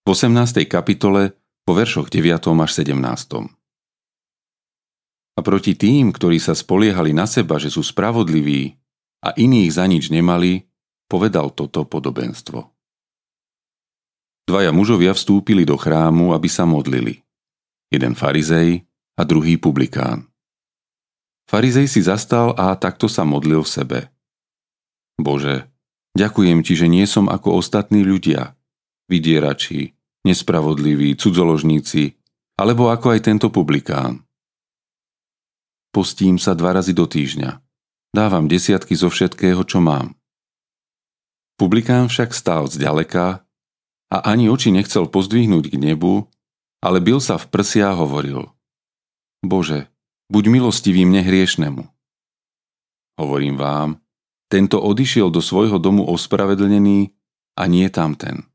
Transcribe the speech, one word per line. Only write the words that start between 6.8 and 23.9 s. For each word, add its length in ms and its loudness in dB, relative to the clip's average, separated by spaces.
na 160 0
seba, 320 -2
že 80 -6
sú 160 -6
spravodliví 880 -2
a 160 -6
iných 400 4
za 80 0
nič 240 0
nemali, 560 0
povedal 400 0
toto 320 -6
podobenstvo. 800 -8
Dvaja 240 2
mužovia 400 4
vstúpili 560 2
do 80 0
chrámu, 560 2
aby 160 0
sa 160 -2
modlili. 560 -2
Jeden 240 -2
farizej 640 0
a 80 -2
druhý 320 2
publikán. 640 -2
Farizej 320 4
si 160 2
zastal 560 0
a 240 0
takto 320 -2
sa 160 -2
modlil 320 0
v 80 -6
sebe. 320 -6